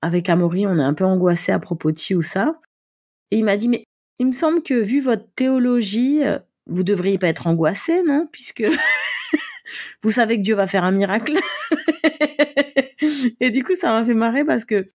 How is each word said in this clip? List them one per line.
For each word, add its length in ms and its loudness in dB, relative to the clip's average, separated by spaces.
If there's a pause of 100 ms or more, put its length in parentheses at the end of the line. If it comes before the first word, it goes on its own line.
avec 280 -2
Amaury, 360 2
on 140 0
est 40 2
un 120 2
peu 100 0
angoissé 460 2
à 80 0
propos 320 -4
de 60 -4
ci 180 -4
ou 80 0
ça. » 360 -2 (720)
Et 60 0
il 80 0
m'a 100 2
dit, « 140 -2
Mais 140 0 (360)
il 80 0
me 40 2
semble 320 0
que 100 -2
vu 260 2
votre 360 -2
théologie, 880 2
euh, 160 0 (260)
vous 180 -2
devriez 360 0
pas 80 0
être 180 -2
angoissé, 560 0
non ? 300 0
Puisque 320 -8
<laughs> 1400 -4
vous 100 0
savez 260 2
que 40 -2
Dieu 140 2
va 100 2
faire 200 0
un 60 2
miracle. » 440 0 (1600)
<laughs> 400 0
Et 120 2
du 120 0
coup, 160 0
ça 120 0
m'a 120 2
fait 100 0
marrer 300 2
parce 220 0
que 220 -2 (120)